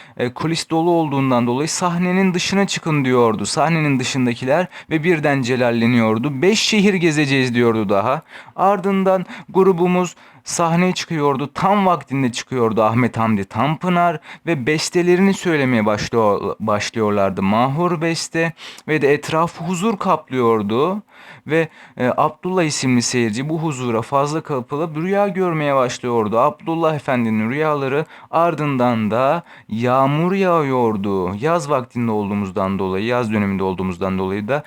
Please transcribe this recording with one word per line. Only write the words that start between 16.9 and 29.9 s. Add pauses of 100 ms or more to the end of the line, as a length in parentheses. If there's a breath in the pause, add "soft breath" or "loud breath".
Mahur
beste (360 loud breath)
ve
de
etrafı
huzur
kaplıyordu. (440 loud breath)
Ve, (280 loud breath)
e,
Abdullah
isimli
seyirci
bu
huzura
fazla
kapılıp
rüya
görmeye
başlıyordu.
Abdullah
Efendi'nin
rüyaları (240 loud breath)
ardından
da (260 loud breath)
yağmur